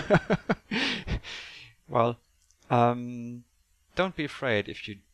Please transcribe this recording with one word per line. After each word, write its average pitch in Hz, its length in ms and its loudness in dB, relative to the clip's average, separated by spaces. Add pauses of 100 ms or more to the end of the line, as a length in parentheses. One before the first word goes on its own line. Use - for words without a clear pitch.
(1900)
Well, 120 300 2 (520)
um, 120 760 0 (500)
don't 185 200 0
be 156 100 -4
afraid 113 420 0
if - 200 -12
you 101 100 -12 (160)